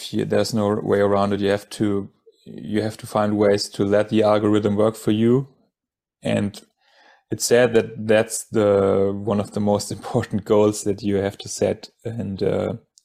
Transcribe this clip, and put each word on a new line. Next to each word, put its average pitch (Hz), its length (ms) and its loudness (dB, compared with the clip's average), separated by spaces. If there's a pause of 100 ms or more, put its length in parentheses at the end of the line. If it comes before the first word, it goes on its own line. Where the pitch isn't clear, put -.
(100)
You, 107 160 -2
there's 104 260 0
no 104 220 0
way 101 260 0
around 101 320 2
it. 101 80 -2
You 98 100 0
have 101 200 -2
to, 101 400 -4 (340)
you - 380 -6
have 107 160 -4
to - 80 -18
find 104 300 -2
ways 101 340 2
to - 140 -2
let 101 240 2
the 107 140 2
algorithm 104 540 2
work 107 200 2
for - 140 -4
you, 117 380 2 (720)
and 104 380 -4 (720)
it's 110 140 -6
sad 120 300 4
that 107 320 0
that's 110 380 2
the, 98 680 2
one 101 260 -2
of 98 120 -6
the 101 80 -4
most 104 320 0
<laughs> 95 60 -12
important - 460 -4
goals 107 400 2
that 101 180 -4
you 101 140 -2
have 98 220 -2
to - 100 -14
set. - 420 -4 (140)
And, 104 380 -8
uh, 98 320 -2 (300)